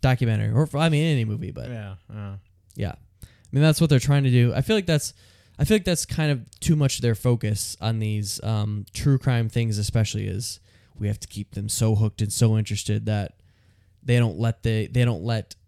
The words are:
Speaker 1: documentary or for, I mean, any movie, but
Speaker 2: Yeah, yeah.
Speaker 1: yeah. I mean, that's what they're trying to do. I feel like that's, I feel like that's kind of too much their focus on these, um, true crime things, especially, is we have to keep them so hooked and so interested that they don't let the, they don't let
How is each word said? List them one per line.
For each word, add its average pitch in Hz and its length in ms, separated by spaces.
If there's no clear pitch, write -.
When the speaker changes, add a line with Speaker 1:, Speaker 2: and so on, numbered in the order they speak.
Speaker 1:
documentary 113 500
or 127 140
for, 143 140
I 165 100
mean, 151 140
any 147 200
movie, 104 280
but - 180
Speaker 2:
Yeah, 104 260
yeah. 101 240
Speaker 1:
yeah. - 180
I - 60
mean, 135 100
that's 156 180
what 165 120
they're 139 80
trying 143 240
to 131 80
do. 120 240
I 127 60
feel 208 140
like 196 120
that's, 151 260
I 156 60
feel 220 100
like 196 100
that's 175 200
kind 156 260
of 123 280
too 165 160
much 143 260
their 117 140
focus 110 680
on 113 180
these, 107 440
um, 104 500
true 139 260
crime 117 300
things, 113 280
especially, 104 480
is 98 340
we 104 100
have 101 120
to - 80
keep - 240
them 104 180
so 110 260
hooked 107 260
and 104 120
so 110 240
interested 104 480
that 104 320
they 120 160
don't 113 220
let 113 240
the, 110 240
they 123 180
don't 101 180
let 110 320